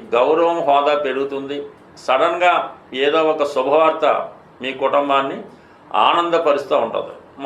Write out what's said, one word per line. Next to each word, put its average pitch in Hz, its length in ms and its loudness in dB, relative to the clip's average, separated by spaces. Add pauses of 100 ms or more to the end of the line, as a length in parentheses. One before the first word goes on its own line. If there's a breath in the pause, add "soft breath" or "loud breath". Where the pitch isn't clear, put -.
(180)
గౌరవం, 165 420 2 (100)
హోదా 143 260 4 (100)
పెరుగుతుంది. 139 540 -4 (440)
సడన్గా 175 480 2 (540)
ఏదో 151 140 2 (120)
ఒక 151 120 0 (100)
శుభవార్త 151 520 2 (560)
మీ 127 80 -8 (120)
కుటుంబాన్ని 139 560 0 (640 loud breath)
ఆనందపరుస్తూ 156 800 0
ఉంటుంది. - 300 -6 (320)